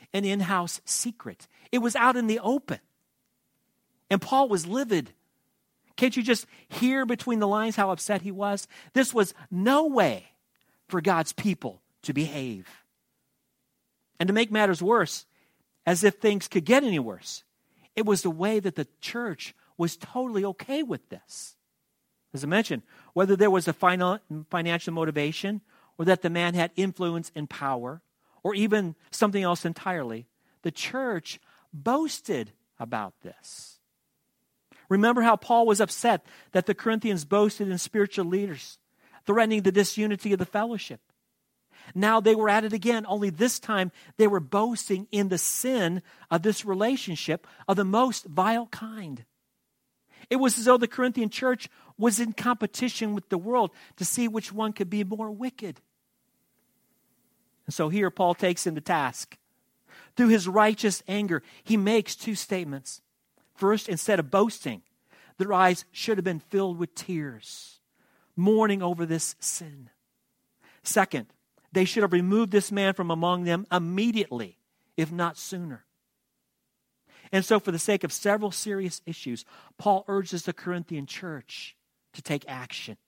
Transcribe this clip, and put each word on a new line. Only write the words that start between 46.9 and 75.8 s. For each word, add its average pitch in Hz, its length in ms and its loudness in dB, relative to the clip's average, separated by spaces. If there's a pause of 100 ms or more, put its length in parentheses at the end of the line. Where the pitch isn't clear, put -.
of 196 100 2
the 202 80 2
most 220 420 0
vile 220 400 0
kind. 202 580 -12 (1040)
It 247 80 0
was 262 220 2
as 226 80 -6
though 247 100 10
the 233 100 0
Corinthian 247 440 -2
church - 380 -4 (300)
was 220 220 4
in 226 120 -2
competition 226 840 -2
with 202 140 -8
the 185 100 -2
world 220 340 0 (240)
to 185 80 -6
see 240 240 0
which 214 240 -6
one 214 200 -4
could 196 160 -4
be 208 140 -2
more 214 280 -6
wicked. 214 500 -10 (1900)
And - 80 -10
so 156 140 -2
here 190 220 0
Paul 175 240 0
takes 180 320 -2
him 165 80 -2
to 156 60 -8
task. - 560 -4 (800)
Through 240 120 6
his 202 200 6
righteous 214 600 2
anger, 190 340 -2 (220)
he 220 120 2
makes 208 380 0
two 220 200 -8
statements. 156 640 -8 (540)
First, 208 340 2
instead 190 300 0
of 143 120 -2
boasting, 190 520 0 (560)
their 196 140 -2
eyes 180 380 2
should - 280 -2
have 175 60 -2
been 175 160 -4
filled 190 380 -4
with 170 160 -8
tears, - 840 -10 (560)
mourning 202 460 4
over 170 240 -2
this 160 340 -4
sin. 143 500 -10 (920)
Second, 165 440 0 (460)
they 185 120 2
should 208 180 0
have 185 100 2
removed 190 380 2
this 202 220 2
man 196 220 2
from 175 160 -4
among 175 340 0
them 170 260 -2
immediately, 180 880 -2 (380)
if 160 160 -2
not 170 260 -4
sooner. 165 460 -12 (1500)